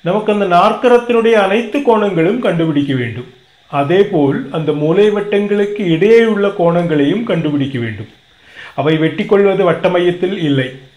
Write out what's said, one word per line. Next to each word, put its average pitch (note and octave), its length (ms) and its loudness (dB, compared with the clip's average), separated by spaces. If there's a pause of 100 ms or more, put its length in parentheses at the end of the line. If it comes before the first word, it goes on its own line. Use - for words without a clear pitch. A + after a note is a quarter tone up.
நமக்கு G#3 280 -2
அந்த G3+ 140 0 (100)
நாற்கரத்தினுடைய A#3 800 2 (100)
அனைத்து A3+ 340 -2
கோணங்களும் G#3 640 0
கண்டுபிடிக்க D#3 500 0
வேண்டும். A#2+ 360 -6 (400)
அதேபோல் D#3 640 0 (200)
அந்த D#3 140 -2 (100)
மூலைவட்டங்களுக்கு G3+ 1000 0 (100)
இடையே G#3+ 280 4 (120)
உள்ள G3+ 140 0 (120)
கோணங்களையும் E3+ 720 0
கண்டுபிடிக்க D3 540 -2
வேண்டும். G#2+ 260 -10 (680)
அவை D3+ 180 2
வெட்டி D#3+ 300 -2
கொள்வது G3 380 2
வட்ட F3 240 0
மையத்தில் F3 480 0 (120)
இல்லை C3+ 200 0 (280)